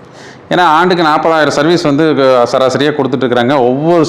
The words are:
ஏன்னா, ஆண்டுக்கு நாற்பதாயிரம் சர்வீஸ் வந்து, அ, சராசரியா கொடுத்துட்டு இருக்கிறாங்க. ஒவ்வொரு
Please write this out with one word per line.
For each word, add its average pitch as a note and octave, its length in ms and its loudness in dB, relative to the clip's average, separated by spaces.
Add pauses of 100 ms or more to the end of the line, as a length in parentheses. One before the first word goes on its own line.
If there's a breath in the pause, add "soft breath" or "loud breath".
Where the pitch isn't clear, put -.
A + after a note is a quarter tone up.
(500 loud breath)
ஏன்னா, F3 120 -2
ஆண்டுக்கு F3 420 0
நாற்பதாயிரம் D#3 500 0
சர்வீஸ் D#3+ 280 0
வந்து, D3 380 0
அ, B2+ 320 2
சராசரியா C3 400 0
கொடுத்துட்டு C3 280 -4
இருக்கிறாங்க. B2 380 0
ஒவ்வொரு C#3+ 520 0